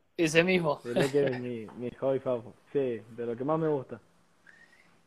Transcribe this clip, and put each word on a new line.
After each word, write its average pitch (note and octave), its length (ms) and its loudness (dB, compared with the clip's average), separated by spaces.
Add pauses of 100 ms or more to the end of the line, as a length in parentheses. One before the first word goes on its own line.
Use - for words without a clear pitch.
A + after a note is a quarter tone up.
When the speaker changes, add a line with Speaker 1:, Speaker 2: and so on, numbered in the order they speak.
(160)
Speaker 1:
Ese E3 260 4
mismo. F3 420 2
Speaker 2:
Diría C3+ 260 2
que C#3+ 160 4
es B2+ 140 0
mi, A#2+ 260 -6 (100)
mi A#2+ 160 -6
hobby C3+ 260 0
favorito. A#2 360 -4 (180)
Sí, B2 380 0
de A#2 160 -8
lo A#2 100 -4
que B2+ 80 -6
más D#3 140 0
me D#3+ 100 0
gusta. B2+ 320 -4 (1080)